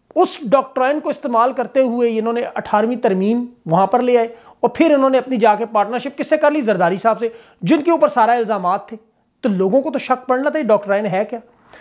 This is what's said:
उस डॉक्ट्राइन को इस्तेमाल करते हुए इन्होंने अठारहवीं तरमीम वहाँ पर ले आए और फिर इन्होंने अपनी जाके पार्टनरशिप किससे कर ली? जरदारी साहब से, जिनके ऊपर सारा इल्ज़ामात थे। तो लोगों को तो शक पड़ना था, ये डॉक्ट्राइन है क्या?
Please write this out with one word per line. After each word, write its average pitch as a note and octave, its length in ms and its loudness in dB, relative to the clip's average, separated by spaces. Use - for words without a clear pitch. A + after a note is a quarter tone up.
उस D#4 340 -2
डॉक्ट्राइन C4 500 0
को C#4+ 100 -6
इस्तेमाल A#3+ 440 0
करते B3+ 260 -4
हुए A#3+ 300 0
इन्होंने A3+ 320 -2
अठारहवीं A3 560 -2
तरमीम A3 500 0
वहाँ F3+ 200 2
पर B3 140 2
ले B3 160 2
आए A#3 160 0
और A#3+ 120 0
फिर D#4+ 160 4
इन्होंने C4+ 260 4
अपनी B3+ 200 -2
जाके G#3+ 280 2
पार्टनरशिप A3+ 500 -2
किससे D#4 220 -2
कर D4+ 140 2
ली? D4+ 100 -2
जरदारी F#3 360 0
साहब A3 200 0
से, A3+ 160 -6
जिनके D4+ 280 2
ऊपर D4+ 180 2
सारा A#3 240 2
इल्ज़ामात G3+ 580 -2
थे। A3+ 40 -14
तो A3 60 0
लोगों G3 320 2
को D#4 80 -6
तो B3+ 100 -6
शक B3+ 260 -4
पड़ना C4 240 0
था, D#4 80 -4
ये D#4 60 -2
डॉक्ट्राइन G#3 420 0
है F#3+ 200 -2
क्या? A3+ 160 -10